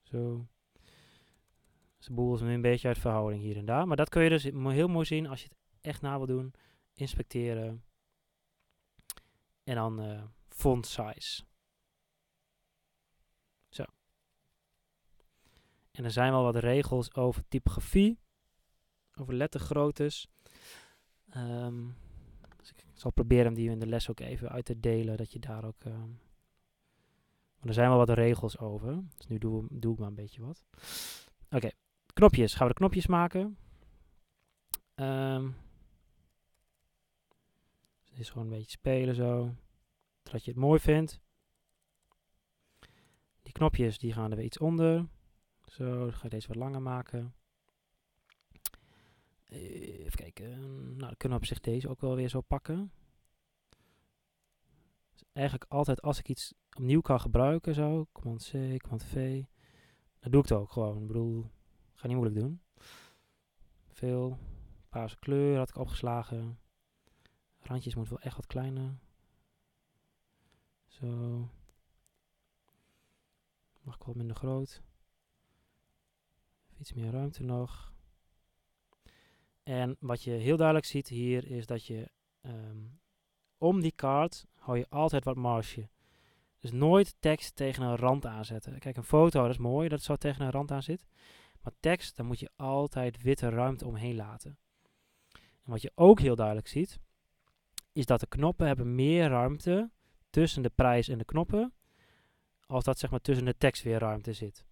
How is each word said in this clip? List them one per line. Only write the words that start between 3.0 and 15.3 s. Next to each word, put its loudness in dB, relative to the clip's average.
hier -6
en -8
daar. 0
Maar 0
dat 2
kun 4
je 8
dus 0
mo-, -4
heel 4
mooi 0
zien -4
als -10
je -20
het -20
echt -10
na -4
wil -4
doen. -4
Inspecteren. -6
En -4
dan, -2
eh, -8
font 0
size. -8
Zo. -12